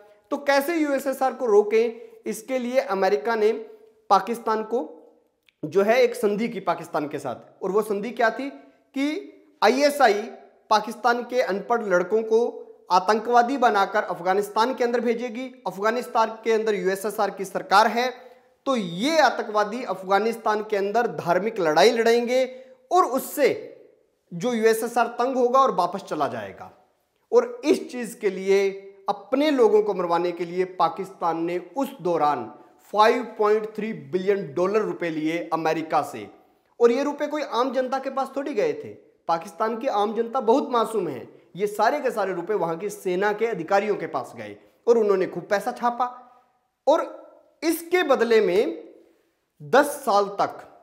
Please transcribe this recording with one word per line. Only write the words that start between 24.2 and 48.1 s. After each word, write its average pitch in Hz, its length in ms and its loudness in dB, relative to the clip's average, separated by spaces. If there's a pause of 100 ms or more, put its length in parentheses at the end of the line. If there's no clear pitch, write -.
जो 208 200 -4
यूएसएसआर 226 540 2
तंग 247 280 -4
होगा 247 240 4
और 254 120 4
वापस 185 320 -2
चला 151 240 -4
जाएगा। 101 440 -10 (600)
और - 340 2
इस - 260 0
चीज 240 240 -8
के 208 140 -2
लिए, 190 400 0 (400)
अपने 285 420 0
लोगों 214 320 6
को 208 100 -2
मरवाने 175 380 0
के 175 140 -6
लिए 180 200 -2
पाकिस्तान 175 800 -2
ने 175 140 -4 (200)
उस - 240 -4
दौरान 147 520 0 (380)
फ़ाइव 233 320 4 (140)
पॉइंट 214 380 2
थ्री 220 180 -6
बिलियन 175 600 -4
डॉलर 190 260 0
रुपए 175 300 -4
लिए 160 440 -4
अमेरिका 160 480 -2
से, 113 260 -10 (520)
और 240 120 6
ये 269 120 0
रुपए 285 240 -4
कोई 294 140 -4
आम 247 320 -2
जनता 262 260 -2
के 269 100 -8
पास 254 260 -6
थोड़ी 277 180 -6
गए 170 200 0
थे। 113 160 -10 (380)
पाकिस्तान 214 500 -4
की 269 100 -4
आम 208 260 0
जनता 226 260 -2
बहुत 233 300 2
मासूम 220 380 -2
है, 117 200 -10 (280)
ये 202 120 -2
सारे 226 320 0
के 254 120 -2
सारे 190 220 -4
रुपए 175 200 -6
वहां 170 240 -2
की 202 120 -6
सेना 196 440 -2
के 214 120 -2
अधिकारियों 202 500 0
के 160 120 -8
पास 127 280 -8
गए 104 200 -14 (320)
और 233 100 6
उन्होंने 196 300 2
खूब 170 220 -10
पैसा 208 220 0
छापा। 240 340 -2 (840)
और - 400 0 (360)
इसके 339 400 0
बदले 233 380 4